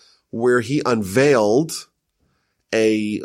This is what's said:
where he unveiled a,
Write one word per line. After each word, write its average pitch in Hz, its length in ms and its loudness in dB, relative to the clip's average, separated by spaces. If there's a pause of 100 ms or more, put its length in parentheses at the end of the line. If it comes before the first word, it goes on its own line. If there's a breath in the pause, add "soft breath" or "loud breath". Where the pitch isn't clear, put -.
(300 soft breath)
where 123 300 0
he 127 240 -4
unveiled 117 1040 0 (840)
a, 107 540 0